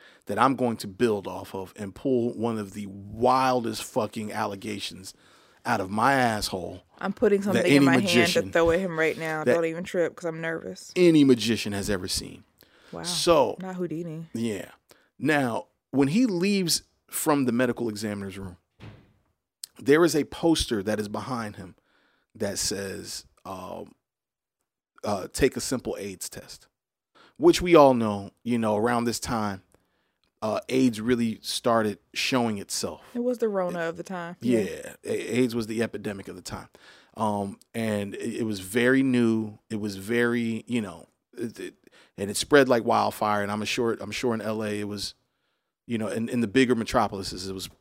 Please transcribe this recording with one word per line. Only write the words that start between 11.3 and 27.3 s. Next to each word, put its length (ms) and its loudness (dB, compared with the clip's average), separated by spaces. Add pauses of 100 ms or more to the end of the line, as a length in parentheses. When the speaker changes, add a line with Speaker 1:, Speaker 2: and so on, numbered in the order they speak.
Speaker 1:
has 160 -4
ever 180 -2
seen. 380 -8 (480)
Speaker 2:
Wow. 100 -10
Speaker 1:
So 560 2
Speaker 2:
Not 160 -10
Houdini. 580 -8
Speaker 1:
Yeah. 380 -4 (500)
Now, 460 0 (240)
when 160 4
he 180 4
leaves 580 0 (260)
from 340 2
the 80 0
medical 380 0
examiner's 480 -8
room, 180 -12 (1300)
there 220 6
is 120 4
a 100 2
poster 580 0
that 160 -2
is 80 -6
behind 480 -8
him 200 -16 (600)
that 220 -6
says, 680 -8 (200)
um, 480 -14 (1120)
uh, 280 -4
"Take 240 2
a 60 -8
simple 380 -6
aids 300 -10
test," 380 -18 (720)